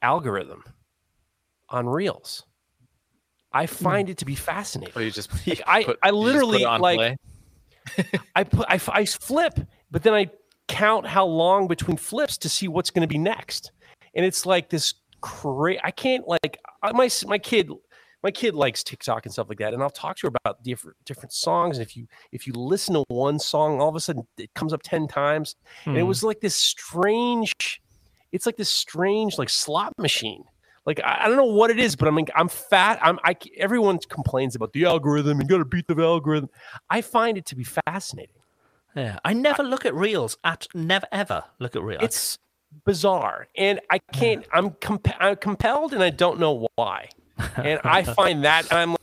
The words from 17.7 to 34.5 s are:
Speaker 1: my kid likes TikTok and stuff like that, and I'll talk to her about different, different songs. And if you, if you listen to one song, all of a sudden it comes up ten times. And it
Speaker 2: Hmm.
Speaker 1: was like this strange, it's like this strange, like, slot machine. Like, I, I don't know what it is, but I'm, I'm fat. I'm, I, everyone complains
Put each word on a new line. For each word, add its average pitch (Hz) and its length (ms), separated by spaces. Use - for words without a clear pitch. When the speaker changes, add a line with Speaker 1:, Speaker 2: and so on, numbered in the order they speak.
Speaker 1:
my 196 80
kid 202 240
likes 143 280
TikTok - 420
and 107 80
stuff 104 160
like 104 100
that, 107 140
and 123 80
I'll 143 80
talk - 280
to 190 100
her 127 60
about - 200
different, 120 420
different - 280
songs. 170 440
And 120 100
if - 100
you, 117 100
if - 140
you 131 80
listen 151 420
to 143 120
one 139 320
song, 151 420
all 151 80
of 156 60
a 165 40
sudden 139 280
it 110 160
comes 160 200
up 151 100
ten 156 240
times. 147 480
And 147 120
it 160 40
Speaker 2:
Hmm. 175 60
Speaker 1:
was 190 160
like 214 180
this 202 140
strange, 226 1300
it's 175 140
like 233 120
this 208 120
strange, 196 680
like, 131 120
slot 165 480
machine. 139 460
Like, 151 180
I, - 200
I - 40
don't 240 100
know 277 80
what 226 240
it 226 100
is, 220 160
but 156 120
I'm, 151 100
I'm 165 140
fat. 202 520
I'm, 170 220
I, 170 120
everyone 196 420
complains 131 460